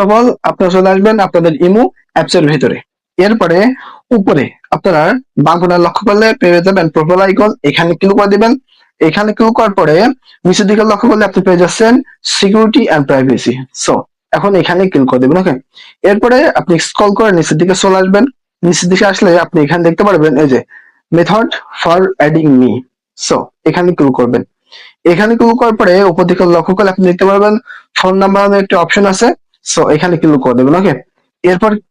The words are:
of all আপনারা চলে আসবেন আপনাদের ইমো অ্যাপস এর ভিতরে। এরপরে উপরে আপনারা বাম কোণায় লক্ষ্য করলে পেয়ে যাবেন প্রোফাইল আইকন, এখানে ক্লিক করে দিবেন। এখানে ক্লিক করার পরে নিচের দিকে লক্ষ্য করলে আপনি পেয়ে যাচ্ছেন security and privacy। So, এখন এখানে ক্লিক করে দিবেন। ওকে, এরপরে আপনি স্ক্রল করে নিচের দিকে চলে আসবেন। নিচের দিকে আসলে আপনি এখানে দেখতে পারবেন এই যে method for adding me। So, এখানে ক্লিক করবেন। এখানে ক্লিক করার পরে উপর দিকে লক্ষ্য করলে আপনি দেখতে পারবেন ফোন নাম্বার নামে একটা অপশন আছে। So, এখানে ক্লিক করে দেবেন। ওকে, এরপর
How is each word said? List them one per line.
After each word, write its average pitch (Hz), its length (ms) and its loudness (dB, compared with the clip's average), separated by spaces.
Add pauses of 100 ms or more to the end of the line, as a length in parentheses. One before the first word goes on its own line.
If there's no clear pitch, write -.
of 196 140 0
all 240 100 2 (220)
আপনারা 180 280 -2
চলে 185 180 2
আসবেন 214 220 2 (100)
আপনাদের 170 260 0 (140)
ইমো 202 160 2 (320)
অ্যাপস 160 240 -2
এর 160 140 0
ভিতরে। 127 240 -2 (420)
এরপরে 185 400 0 (580)
উপরে 190 280 0 (300)
আপনারা 160 280 0 (420)
বাম 160 160 2
কোণায় 175 260 0
লক্ষ্য - 220 -4
করলে 208 180 2 (140)
পেয়ে 175 260 2
যাবেন 190 280 0
প্রোফাইল 170 320 0
আইকন, 202 240 0 (180)
এখানে 170 320 -2
ক্লিক 196 200 0
করে 202 140 0
দিবেন। 226 180 2 (480)
এখানে 202 360 0
ক্লিক 226 220 2
করার 220 220 0
পরে 156 160 2 (500)
নিচের 185 240 0
দিকে 214 200 0
লক্ষ্য 208 200 -2
করলে 214 180 2
আপনি 190 180 -2
পেয়ে 180 160 2
যাচ্ছেন 220 300 0 (460)
security 220 440 2 (120)
and 151 160 0
privacy। 131 440 0 (300)
So, - 80 -2 (440)
এখন 190 140 -2 (100)
এখানে 175 220 -2 (100)
ক্লিক 139 180 0
করে 127 120 0
দিবেন। 143 200 2
ওকে, 175 120 -2 (560)
এরপরে 240 280 2 (220)
আপনি 170 140 -2 (120)
স্ক্রল 208 320 0
করে 220 200 2
নিচের 156 220 -2
দিকে 180 220 0
চলে 190 200 2
আসবেন। 196 220 2 (420)
নিচের 175 240 -2
দিকে 190 220 0
আসলে 190 180 0 (140)
আপনি 160 200 -4
এখানে 170 240 -2
দেখতে 165 200 -2
পারবেন 156 240 2 (100)
এই 147 100 2
যে 117 80 0 (560)
method 180 320 0 (320)
for 170 180 0 (280)
adding 156 240 0 (100)
me। 123 120 2 (540)
So, 156 100 -2 (320)
এখানে 180 200 -2 (100)
ক্লিক 139 220 0
করবেন। 123 220 -2 (680)
এখানে 214 260 0
ক্লিক 226 220 2
করার 233 200 0
পরে 180 140 2 (160)
উপর 175 200 0
দিকে 185 140 0 (120)
লক্ষ্য 165 200 -2
করলে 196 180 0
আপনি 190 160 -2
দেখতে 180 200 -2
পারবেন 202 240 2 (440)
ফোন 185 240 0
নাম্বার 196 220 2
নামে 202 180 2
একটা 196 220 -2
অপশন 202 280 0
আছে। 226 160 0 (440)
So, - 80 -2 (140)
এখানে 175 260 -2
ক্লিক 147 240 2
করে 120 140 0
দেবেন। 135 220 2
ওকে, 190 120 0 (520)
এরপর 180 260 0 (200)